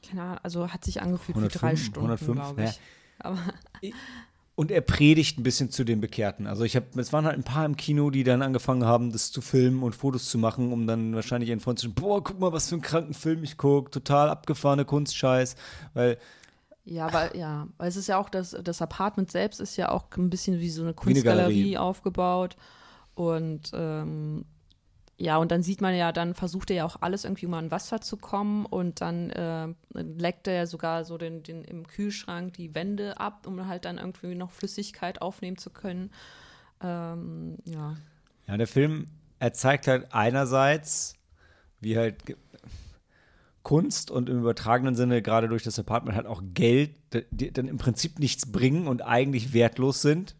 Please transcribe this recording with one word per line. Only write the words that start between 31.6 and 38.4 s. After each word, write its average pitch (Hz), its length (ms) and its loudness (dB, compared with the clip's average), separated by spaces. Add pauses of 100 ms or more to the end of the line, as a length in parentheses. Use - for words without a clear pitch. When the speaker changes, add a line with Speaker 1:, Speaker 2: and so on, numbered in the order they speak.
Speaker 1:
im 170 240 -14
Kühlschrank 180 680 -8
die 165 200 -14
Wände 202 460 -6
ab, 208 260 -8
um 185 220 -8
halt 180 160 -8
dann 175 140 -8
irgendwie 185 360 -10
noch 180 160 -8
Flüssigkeit - 720 -8
aufnehmen 185 360 -8
zu - 120 -16
können. 185 400 -8 (720)
Ähm, 170 840 -8
ja. 156 300 -8 (520)